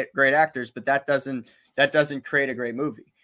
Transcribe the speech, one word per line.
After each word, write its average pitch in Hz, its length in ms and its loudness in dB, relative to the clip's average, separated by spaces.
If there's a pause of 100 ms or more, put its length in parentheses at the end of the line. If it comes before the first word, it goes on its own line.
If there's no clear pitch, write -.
(140)
great 135 200 4
actors, 147 360 0
but 120 140 -14
that 139 220 0
doesn't, 135 420 -4 (280)
that 143 160 2
doesn't 147 320 0
create 139 260 0
a 123 40 -4
great 120 200 -6
movie. 139 380 -6 (120)